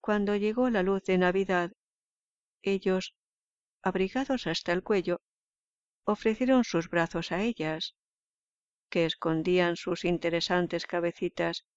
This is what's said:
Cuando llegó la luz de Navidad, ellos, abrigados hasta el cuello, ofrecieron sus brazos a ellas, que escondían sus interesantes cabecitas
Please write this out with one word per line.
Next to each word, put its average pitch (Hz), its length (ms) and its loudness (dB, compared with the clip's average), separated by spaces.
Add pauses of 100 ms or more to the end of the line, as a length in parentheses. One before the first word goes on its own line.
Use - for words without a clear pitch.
Cuando 208 360 0
llegó 220 320 0
la 208 140 2
luz 190 200 0
de 185 140 2
Navidad, 180 560 2 (880)
ellos, 190 520 0 (680)
abrigados 190 640 -2
hasta 165 240 -2
el 180 100 0
cuello, 180 380 0 (840)
ofrecieron 233 580 2
sus 165 260 -2
brazos 170 440 -2
a 180 80 -2
ellas, 160 540 -4 (920)
que 175 140 2
escondían 170 720 0
sus 175 300 -6
interesantes 170 800 0
cabecitas 170 800 -4 (120)